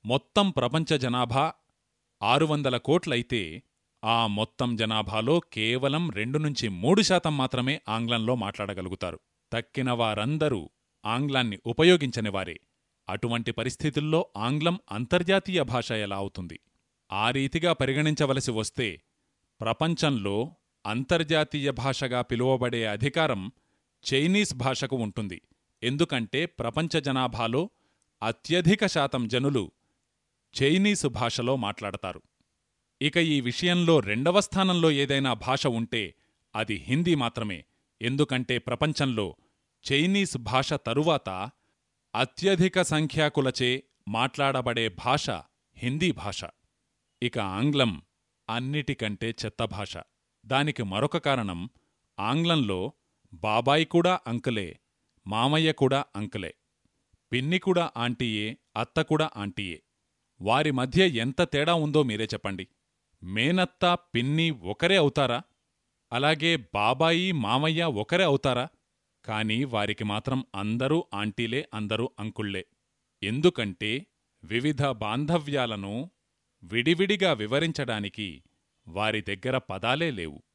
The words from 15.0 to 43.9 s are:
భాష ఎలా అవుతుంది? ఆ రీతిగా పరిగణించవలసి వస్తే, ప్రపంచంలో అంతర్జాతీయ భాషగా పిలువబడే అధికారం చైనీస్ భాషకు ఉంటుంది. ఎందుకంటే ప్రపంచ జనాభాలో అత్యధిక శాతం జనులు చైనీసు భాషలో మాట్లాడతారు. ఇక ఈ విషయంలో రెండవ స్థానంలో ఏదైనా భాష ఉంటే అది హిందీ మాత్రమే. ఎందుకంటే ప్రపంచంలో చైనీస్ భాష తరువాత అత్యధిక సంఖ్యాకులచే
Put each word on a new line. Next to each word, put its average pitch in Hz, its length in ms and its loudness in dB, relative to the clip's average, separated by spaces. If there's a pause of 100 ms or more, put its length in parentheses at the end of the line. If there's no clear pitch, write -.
భాష 120 300 -2
ఎలా 104 240 -2
అవుతుంది? 95 440 -8 (520)
ఆ 104 180 2
రీతిగా 135 420 0
పరిగణించవలసి 139 800 2
వస్తే, 110 520 -2 (580)
ప్రపంచంలో 120 960 0 (300)
అంతర్జాతీయ 147 840 0
భాషగా 127 520 -2
పిలువబడే 123 640 0
అధికారం 113 680 -2 (640)
చైనీస్ 180 400 2
భాషకు 131 420 -2
ఉంటుంది. 104 460 -4 (400)
ఎందుకంటే 135 640 0
ప్రపంచ 160 540 -2
జనాభాలో 127 680 0 (520)
అత్యధిక 170 640 2
శాతం 135 420 0
జనులు 123 440 0 (920)
చైనీసు 185 460 4
భాషలో 120 480 0
మాట్లాడతారు. 101 680 -6 (800)
ఇక 147 140 0
ఈ 160 240 4
విషయంలో 165 600 4
రెండవ 127 400 2
స్థానంలో 185 500 2
ఏదైనా 139 420 0
భాష 120 340 -2
ఉంటే 113 480 -2 (420)
అది 110 180 -2
హిందీ 147 400 0
మాత్రమే. 113 500 -4 (380)
ఎందుకంటే 127 560 0
ప్రపంచంలో 120 800 -2 (560)
చైనీస్ 185 440 2
భాష 123 360 0
తరువాత 131 800 -2 (640)
అత్యధిక 180 680 2
సంఖ్యాకులచే 139 1040 0 (240)